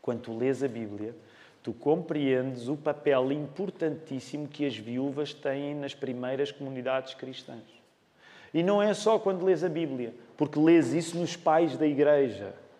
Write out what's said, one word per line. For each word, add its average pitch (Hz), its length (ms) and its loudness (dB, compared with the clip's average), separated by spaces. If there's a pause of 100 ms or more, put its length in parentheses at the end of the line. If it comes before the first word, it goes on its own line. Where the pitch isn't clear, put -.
Quando 117 220 -6
tu 113 140 -10
lês 127 260 0
a 139 60 0
Bíblia, 110 460 -8 (480)
tu 117 100 -6
compreendes 135 960 0
o 151 80 -2
papel 143 560 0
importantíssimo 147 1160 -6
que 147 160 -6
as 127 120 -2
viúvas 131 580 -4
têm 143 400 -4
nas 143 200 -8
primeiras 131 560 -4
comunidades 131 640 -4
cristãs. 127 500 -14 (920)
E 165 80 4
não 202 180 4
é 208 140 4
só 214 240 2
quando 190 260 0
lês 180 180 4
a 185 60 2
Bíblia, 135 460 -4 (220)
porque 147 220 0
lês 156 360 8
isso 165 240 -2
nos 170 180 -4
pais 160 400 2
da 147 100 2
igreja. 139 680 2 (240)